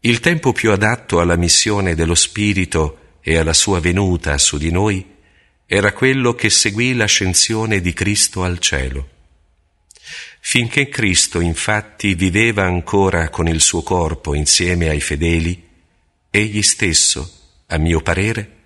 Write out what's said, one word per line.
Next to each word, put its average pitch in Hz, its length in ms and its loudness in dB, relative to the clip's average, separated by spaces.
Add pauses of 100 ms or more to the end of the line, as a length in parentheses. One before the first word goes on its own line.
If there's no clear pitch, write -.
Il 120 200 2
tempo 160 320 0
più 110 180 0
adatto 104 480 0
alla 85 180 2
missione 92 580 0
dello 82 200 0
Spirito 90 1080 -2
e 80 160 0
alla 80 160 0
sua 92 260 2
venuta 87 560 0
su 71 220 0
di 80 120 -2
noi 95 440 -2 (500)
era 98 300 0
quello 131 400 2
che 110 160 0
seguì 113 420 0
l'ascensione 110 880 0
di 87 140 -2
Cristo 98 500 -2
al 90 140 -2
cielo. 67 500 -4 (1300)
Finché 123 500 0
Cristo, 92 500 0
infatti, 98 760 -2
viveva 98 500 2
ancora 90 680 0
con 82 180 -2
il 82 140 0
suo 82 200 0
corpo 78 520 -2
insieme 85 560 0
ai 76 100 -2
fedeli, 82 720 -2 (580)
egli 107 320 0
stesso, - 1080 -2
a 82 100 -4
mio 80 240 2
parere 101 640 -4